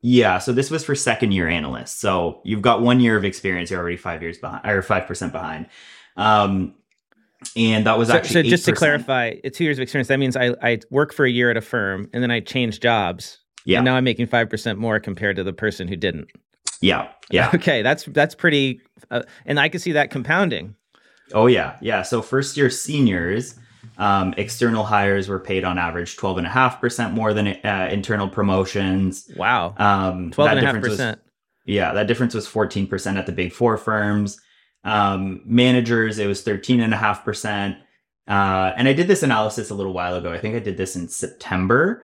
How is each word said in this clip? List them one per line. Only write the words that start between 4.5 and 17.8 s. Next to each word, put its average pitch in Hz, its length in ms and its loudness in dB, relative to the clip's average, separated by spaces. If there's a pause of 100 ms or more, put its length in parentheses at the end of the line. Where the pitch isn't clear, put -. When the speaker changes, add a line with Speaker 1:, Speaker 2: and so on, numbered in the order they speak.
Speaker 1:
or 98 180 0
five 95 260 -2
percent 90 240 -6
behind. 80 340 -10 (500)
Um, 98 580 2 (840)
and 110 300 4
that 113 120 4
was 117 100 2
Speaker 2:
So, 117 60 4
Speaker 1:
actually 165 300 4
Speaker 2:
so 120 60 4
just 175 160 4
to 175 40 4
Speaker 1:
eight - 40 2
percent. 147 320 2
Speaker 2:
clarify, 123 360 -2
it's - 160 -10
two 175 60 0
years 147 140 0
of 127 40 -4
experience. 127 260 -2
That 135 120 2
means 131 160 0
I, 123 260 2
I 120 160 2 (120)
work 143 220 0
for 143 120 2
a 127 60 4
year 120 200 2
at 110 60 0
a 110 60 -2
firm 101 500 -4
and 120 100 -4
then 123 80 0
I 120 80 0
change 113 400 -4
jobs. 101 600 0 (260)
Speaker 1:
Yeah. 92 140 4
Speaker 2:
And 127 60 2
now 127 120 4
I'm 131 80 2
making 120 240 0
five 117 200 0
percent 104 300 -6
more 107 220 -2
compared 101 360 -4
to 95 60 -6
the 90 120 -6
person 98 340 -4
who 95 80 -6
didn't. 80 320 -4 (520)
Speaker 1:
Yeah, - 280 2 (220)
yeah. - 200 2
Speaker 2:
<laughs> - 40 2
Okay, 151 280 2